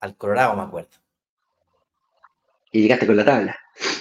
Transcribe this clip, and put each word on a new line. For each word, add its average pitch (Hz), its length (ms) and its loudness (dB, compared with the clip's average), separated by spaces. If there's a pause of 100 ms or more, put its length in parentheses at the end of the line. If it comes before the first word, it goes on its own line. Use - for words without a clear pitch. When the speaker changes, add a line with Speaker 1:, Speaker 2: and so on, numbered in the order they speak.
Speaker 1:
al 98 160 -14
Colorado, 110 400 -2
me 92 60 -6
acuerdo. 85 260 -14 (1800)
Speaker 2:
Y 110 120 2
llegaste 113 240 2
con 107 100 4
la 107 80 2
tabla. 123 320 0 (440)